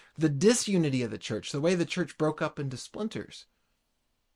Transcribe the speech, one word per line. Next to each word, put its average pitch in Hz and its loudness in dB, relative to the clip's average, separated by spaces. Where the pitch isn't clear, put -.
the 156 4
disunity 160 4
of 110 -4
the 110 -8
church, - -6
the 147 -2
way 175 2
the 170 2
church - -4
broke 156 0
up 156 -4
into 135 -6
splinters. - -8